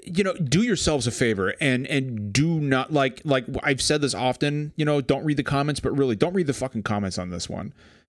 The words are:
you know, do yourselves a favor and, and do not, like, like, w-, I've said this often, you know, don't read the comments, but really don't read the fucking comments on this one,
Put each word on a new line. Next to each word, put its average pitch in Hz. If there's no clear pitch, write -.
you 180
know, 190
do 151
yourselves 160
a 120
favor 98
and, 131
and 123
do 156
not, 135
like, 135
like, 131
w-, 139
I've 139
said 151
this 135
often, 143
you 151
know, 147
don't 135
read 151
the 143
comments, 143
but -
really 131
don't 165
read 180
the 139
fucking 123
comments 101
on 90
this 85
one, -